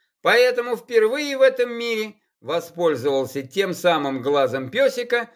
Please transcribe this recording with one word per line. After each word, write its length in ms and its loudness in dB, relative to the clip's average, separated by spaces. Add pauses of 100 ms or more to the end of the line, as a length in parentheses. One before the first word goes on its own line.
(220)
Поэтому 560 2
впервые 580 0
в 60 0
этом 280 4
мире 440 -6 (260)
воспользовался 1040 -2
тем 320 -4
самым 480 0
глазом 480 0
песика, 640 0